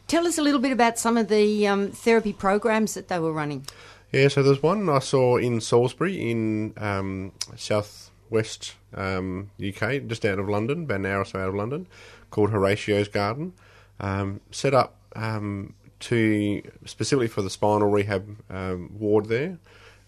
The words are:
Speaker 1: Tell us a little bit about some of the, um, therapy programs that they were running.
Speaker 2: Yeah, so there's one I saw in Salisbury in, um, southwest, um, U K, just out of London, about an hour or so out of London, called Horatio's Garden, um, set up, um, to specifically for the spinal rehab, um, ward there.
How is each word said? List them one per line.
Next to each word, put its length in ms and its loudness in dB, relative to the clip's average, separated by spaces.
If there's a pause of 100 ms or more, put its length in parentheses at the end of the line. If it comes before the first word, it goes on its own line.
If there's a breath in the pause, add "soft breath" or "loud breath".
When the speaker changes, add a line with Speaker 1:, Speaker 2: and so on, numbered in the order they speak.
Speaker 1:
Tell 200 2
us 120 -2
a 40 -2
little 180 2
bit 120 0
about 260 2
some 180 0
of 120 2
the, 380 2
um, 240 0
therapy 420 2
programs 600 0
that 140 -12
they 100 -2
were 140 0
running. 340 -6 (460 loud breath)
Speaker 2:
Yeah, 160 6
so 140 2
there's 200 4
one 260 2
I 120 4
saw 360 4
in 240 0
Salisbury 720 0
in, 480 -2
um, 540 -4 (240)
southwest, 1160 -4 (200)
um, 640 -4
U 140 -6
K, 280 -2
just 240 -6
out 140 0
of 100 -4
London, 360 -2
about 160 -2
an 60 -2
hour 140 -2
or 40 -2
so 140 -8
out 100 -4
of 60 -4
London, 320 -6 (440 loud breath)
called 200 2
Horatio's 580 2
Garden, 440 -4 (480 soft breath)
um, 400 -4 (100)
set 240 -2
up, 220 2 (200)
um, 580 -6 (260)
to 600 2 (220)
specifically 440 -2
for 140 -4
the 80 -6
spinal 400 2
rehab, 460 0 (140)
um, 480 -8
ward 280 2
there. 320 -4 (500 soft breath)